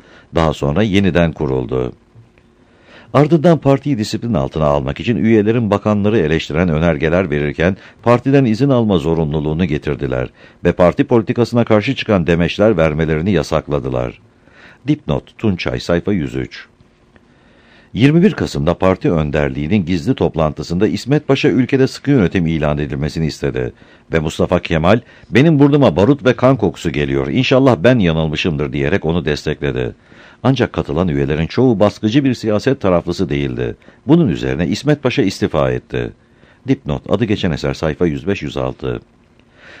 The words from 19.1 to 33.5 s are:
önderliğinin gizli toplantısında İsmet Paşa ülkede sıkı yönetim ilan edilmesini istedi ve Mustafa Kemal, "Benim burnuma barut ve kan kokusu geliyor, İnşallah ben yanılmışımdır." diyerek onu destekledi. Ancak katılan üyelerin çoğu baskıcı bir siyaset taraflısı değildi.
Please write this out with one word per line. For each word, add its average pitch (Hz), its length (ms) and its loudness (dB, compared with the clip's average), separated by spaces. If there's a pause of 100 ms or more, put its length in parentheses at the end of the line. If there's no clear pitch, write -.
önderliğinin 76 720 0
gizli 92 300 -2
toplantısında 80 720 -2
İsmet 123 400 -2
Paşa 135 220 2
ülkede 127 380 2
sıkı - 240 -4
yönetim 92 360 2
ilan 76 300 0
edilmesini 73 480 -4
istedi 64 480 -4 (400)
ve 85 60 2
Mustafa 82 400 0
Kemal, 85 400 2 (300)
"Benim 143 300 4
burnuma 139 360 4
barut 107 300 2
ve 123 80 4
kan 127 240 2
kokusu 87 320 -2
geliyor, 69 380 -2
İnşallah 127 560 2
ben 127 160 4
yanılmışımdır." 80 760 -2
diyerek 73 320 -2
onu 82 200 -2
destekledi. 71 720 -4 (480)
Ancak 120 300 0
katılan 80 340 -2
üyelerin 73 400 -2
çoğu 120 320 0
baskıcı 107 440 0
bir 131 100 0
siyaset 110 480 -2
taraflısı 87 480 0
değildi. 64 460 -4 (320)